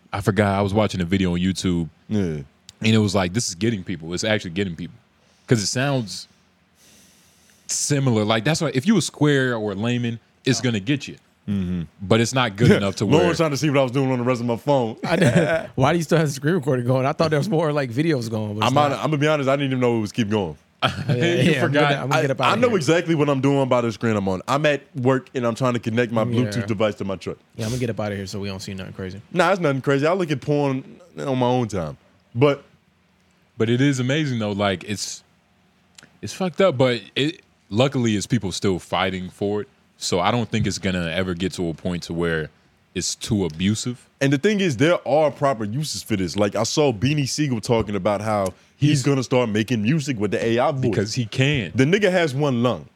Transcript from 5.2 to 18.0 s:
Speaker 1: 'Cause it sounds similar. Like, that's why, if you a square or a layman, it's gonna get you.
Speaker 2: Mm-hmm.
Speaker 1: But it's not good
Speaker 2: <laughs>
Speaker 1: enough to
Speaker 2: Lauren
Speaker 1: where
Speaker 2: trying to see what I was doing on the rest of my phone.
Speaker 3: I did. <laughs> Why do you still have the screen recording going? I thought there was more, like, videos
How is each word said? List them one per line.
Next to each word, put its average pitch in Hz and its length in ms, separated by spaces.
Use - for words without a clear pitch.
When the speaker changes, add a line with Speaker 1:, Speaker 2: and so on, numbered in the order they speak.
Speaker 1:
'Cause 117 160
it 92 60
sounds 127 580
similar. 131 580
Like, 110 200
that's 156 160
why, 147 140
if 131 120
you 220 100
a 151 60
square 135 540
or 107 160
a - 20
layman, 117 440
it's 131 160
gonna 117 200
get 139 260
you. 80 100
Speaker 2:
Mm-hmm. 90 340
Speaker 1:
But 110 180
it's 117 140
not 120 220
good 123 140
Speaker 2:
<laughs> 196 120
Speaker 1:
enough 98 140
to - 80
Speaker 2:
Lauren 160 240
Speaker 1:
where 165 60
Speaker 2:
trying 160 160
to 139 60
see 151 140
what 135 80
I 139 40
was 123 100
doing 135 180
on 131 80
the 120 60
rest 123 160
of 120 60
my 117 100
phone. 123 480
Speaker 3:
I 165 120
did. 160 560
<laughs> - 20
Why 139 180
do 175 60
you 165 60
still 165 140
have 156 100
the 131 40
screen 139 220
recording 127 320
going? 131 200
I 147 60
thought 160 180
there 151 80
was 143 100
more, 160 240
like, 139 180
videos 127 400